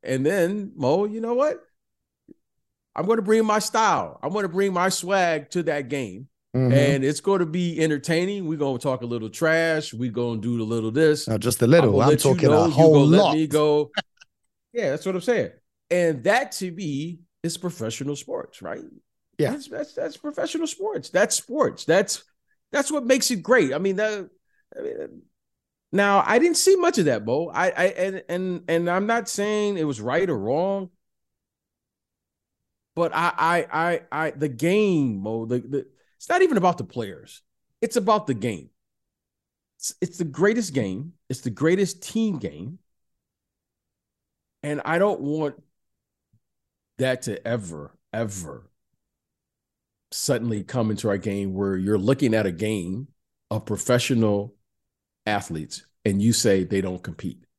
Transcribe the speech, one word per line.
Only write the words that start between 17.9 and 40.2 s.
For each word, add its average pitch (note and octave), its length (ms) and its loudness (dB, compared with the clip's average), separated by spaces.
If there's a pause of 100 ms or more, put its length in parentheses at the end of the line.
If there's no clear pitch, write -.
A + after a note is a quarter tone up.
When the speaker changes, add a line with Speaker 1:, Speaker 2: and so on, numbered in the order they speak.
Speaker 1:
sports, - 460 -10
right? E2+ 180 -10 (580)
Speaker 2:
Yeah. D3 120 2
Speaker 1:
That's, C#4 180 -10
that's, - 240 -10
that's - 240 -8
professional D#4 500 -6
sports. F#4+ 440 -8
That's F3 260 0
sports. - 480 -4
That's, F3+ 400 0 (480)
that's C#4+ 180 0
what D4 140 -2
makes B3+ 260 2
it F#3+ 120 -2
great. F3+ 320 2
I D3+ 40 -4
mean, F#3+ 180 0
that, G#3 340 -4 (460)
I - 40 -14
mean, - 420 -10 (680)
now G3+ 340 4
I A#3 120 4
didn't E4 180 4
see G4 200 6
much E4+ 220 2
of F3+ 60 2
that, A2+ 200 0
Bo. D3 260 -2
I, E3 160 0
I, F3+ 180 0
and, F#3+ 440 -2
and, F3+ 380 -4
and E3+ 240 0
I'm F#3+ 160 0
not A#3 220 -2
saying G#3 480 -2
it D#3+ 80 -2
was C3+ 160 -4
right D3+ 280 0
or C3+ 100 -2
wrong, F3+ 500 -2 (2000)
but E3 180 0
I, E3+ 220 0
I, E3+ 340 2
I, E3 300 -2 (100)
I, D#3 200 -4
the C#3+ 180 -4
game, D3+ 680 0
Mo, A2+ 260 -6
the, B2 160 -2
the, C3+ 260 -8 (300)
it's - 120 -20
not F4+ 140 2
even D#4+ 140 4
about F3 220 2
the A#2 60 -8
players. G2 580 -12 (400)
It's A3+ 140 -4
about G#3+ 300 0
the C3 80 -2
game. G2+ 360 -6 (1080)
It's, - 240 -10
it's E3+ 180 -6
the F3+ 60 -2